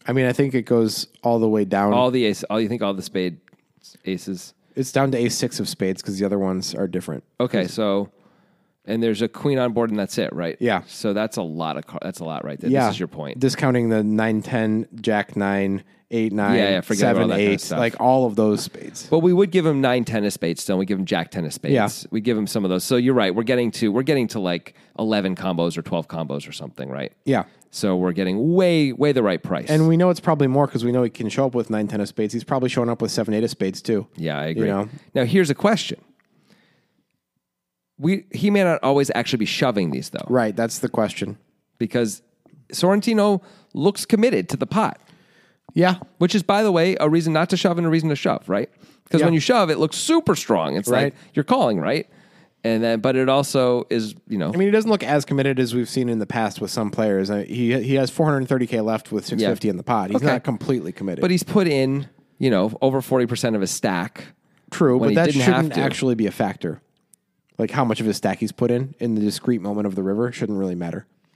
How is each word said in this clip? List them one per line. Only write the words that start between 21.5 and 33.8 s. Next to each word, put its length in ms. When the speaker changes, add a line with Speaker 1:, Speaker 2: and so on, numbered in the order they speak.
Speaker 2:
spades. 220
Speaker 1:
Yeah. 140
Speaker 2:
We 120
give 160
him 80
some 180
of 60
those. 120
So 140
you're 180
right. 200
We're 80
getting 300
to, 200
we're 120
getting 240
to, 120
like, 340
eleven 380
combos 400
or 60
twelve 260
combos 400
or 40
something, 360
right? 240
Speaker 1:
Yeah. 180
Speaker 2:
So 220
we're 160
getting 400
way, 400
way 200
the 100
right 200
price. 280
Speaker 1:
And 180
we 80
know 140
it's 100
probably 260
more 220
'cause 160
we 80
know 120
he 40
can 220
show 160
up 80
with 160
nine 180
ten 140
of 60
spades. 260
He's 100
probably 240
showing 220
up 100
with 100
seven 220
eight 120
of 40
spades 320